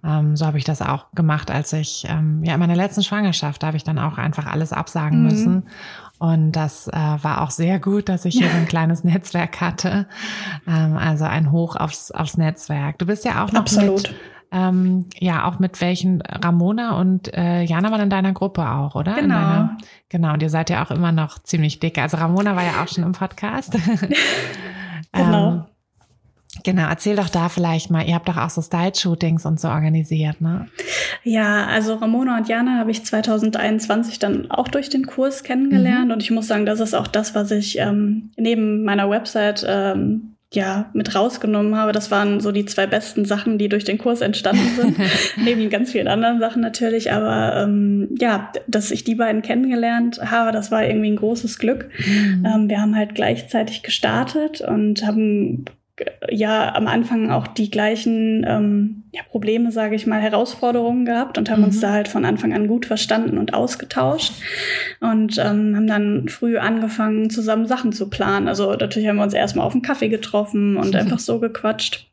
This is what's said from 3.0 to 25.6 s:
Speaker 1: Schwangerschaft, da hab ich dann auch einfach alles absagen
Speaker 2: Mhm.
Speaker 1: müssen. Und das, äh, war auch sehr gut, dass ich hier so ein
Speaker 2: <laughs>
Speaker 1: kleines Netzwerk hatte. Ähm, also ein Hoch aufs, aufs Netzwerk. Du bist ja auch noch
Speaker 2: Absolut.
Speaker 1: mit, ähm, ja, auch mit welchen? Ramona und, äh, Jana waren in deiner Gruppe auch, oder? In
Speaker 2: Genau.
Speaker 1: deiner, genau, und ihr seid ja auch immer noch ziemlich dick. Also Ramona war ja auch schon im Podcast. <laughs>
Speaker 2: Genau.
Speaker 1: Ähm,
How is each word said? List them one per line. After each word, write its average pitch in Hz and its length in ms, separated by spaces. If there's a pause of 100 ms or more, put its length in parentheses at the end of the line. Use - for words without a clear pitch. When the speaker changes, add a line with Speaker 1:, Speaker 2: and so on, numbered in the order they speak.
Speaker 1:
Schwangerschaft, 190 640
da 156 40
hab 156 80
ich 151 80
dann 156 140
auch 131 220
einfach 147 260
alles 156 280
absagen 156 500
Speaker 2:
Mhm. 156 40
Speaker 1:
müssen. 190 360 (540)
Und 160 360
das, 156 340
äh, - 60
war 151 480
auch 139 100
sehr 175 260
gut, 202 300
dass 185 160
ich 180 140
hier 180 120
so 160 60
ein 165 120
Speaker 2:
<laughs> - 20
Speaker 1:
kleines 165 340
Netzwerk 175 560
hatte. 185 480 (580)
Ähm, 160 300
also 156 300
ein 151 260
Hoch 165 240
aufs, - 360
aufs - 260
Netzwerk. 151 600
Du 175 60
bist 202 200
ja - 180
auch 202 80
noch 220 100
Speaker 2:
Absolut. 202 420
Speaker 1:
mit, - 120 (380)
ähm, 185 540 (120)
ja, 175 240
auch 180 160
mit 185 220
welchen? 180 400
Ramona 180 800
und, 185 320
äh, 175 300
Jana 170 280
waren 220 80
in 202 100
deiner 190 220
Gruppe 190 380
auch, 139 260
oder? 185 220
In 294 80
Speaker 2:
Genau. 285 100
Speaker 1:
deiner, 170 420 (300)
genau, 165 260
und 151 80
ihr 156 80
seid 160 200
ja 160 160
auch - 60
immer 165 200
noch 156 320
ziemlich 156 380
dick. 165 160
Also 147 180
Ramona 180 400
war 180 80
ja 175 180
auch 175 60
schon - 160
im 175 80
Podcast. - 720
<laughs> 175 60 (1200)
Speaker 2:
Genau. 185 380
Speaker 1:
Ähm, 170 140 (1000)